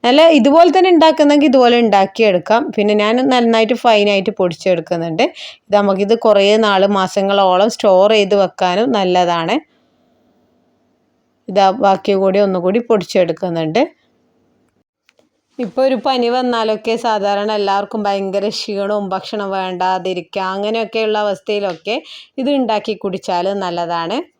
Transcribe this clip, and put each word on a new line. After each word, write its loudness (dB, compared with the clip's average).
നല്ല 4
ഇതുപോലെ 6
തന്നെ 4
ഉണ്ടാക്കുന്നെങ്കിൽ 4
ഇതുപോലെ 4
ഉണ്ടാക്കിയെടുക്കാം. 2
പിന്നെ 0
ഞാൻ 0
നന്നായിട്ട് 2
ഫൈനായിട്ട് 0
പൊടിച്ചെടുക്കുന്നുണ്ട്. -2
ഇത് -2
നമുക്കിത് 0
കുറേ 4
നാൾ 2
മാസങ്ങളോളം 0
സ്റ്റോർ 2
ചെയ്ത് 2
വെക്കാനും -2
നല്ലതാണ്. 0
ഇതാ 2
ബാക്കി 0
കൂടി 2
ഒന്നുകൂടി 0
പൊടിച്ചെടുക്കുന്നുണ്ട്. -2
ഇപ്പൊ -6
ഒരു 2
പനി -2
വന്നാലൊക്കെ -2
സാധാരണ -2
എല്ലാവർക്കും -2
ഭയങ്കര -4
ക്ഷീണവും -6
ഭക്ഷണം -8
വേണ്ടാതിരിക്കുക -4
അങ്ങനെയൊക്കെയുള്ള -4
അവസ്ഥയിലൊക്കെ -6
ഇത് -4
ഉണ്ടാക്കി -2
കുടിച്ചാൽ -6
നല്ലതാണ്. -6